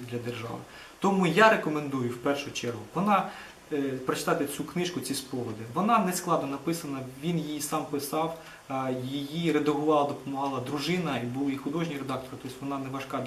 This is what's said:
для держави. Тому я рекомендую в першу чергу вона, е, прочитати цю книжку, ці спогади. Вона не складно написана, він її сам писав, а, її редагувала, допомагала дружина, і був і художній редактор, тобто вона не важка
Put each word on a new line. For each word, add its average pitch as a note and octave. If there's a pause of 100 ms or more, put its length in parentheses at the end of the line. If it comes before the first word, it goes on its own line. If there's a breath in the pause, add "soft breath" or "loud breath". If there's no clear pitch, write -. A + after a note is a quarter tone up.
(120)
для B2
держави. A2+ (420 loud breath)
Тому F#3+
я G#3
рекомендую D3
в -
першу C#3+
чергу A#2 (140)
вона, G3 (440 loud breath)
е, D3+
прочитати C#3 (120)
цю G#3+
книжку, F3
ці C3+
спогади. A2 (100)
Вона G#3+
не F3+
складно D3+
написана, C#3 (240)
він E3+
її D3
сам D3
писав, D#3 (300 loud breath)
а, C3+ (200)
її D3
редагувала, D3
допомагала C3+
дружина, D3
і B2
був C3+
і C3
художній D3+
редактор, C3
тобто B2
вона C#3
не C3+
важка C3+